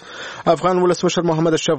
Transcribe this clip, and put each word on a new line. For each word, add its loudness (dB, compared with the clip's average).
افغان 2
ولسمشر 2
محمد 0
اشرف 0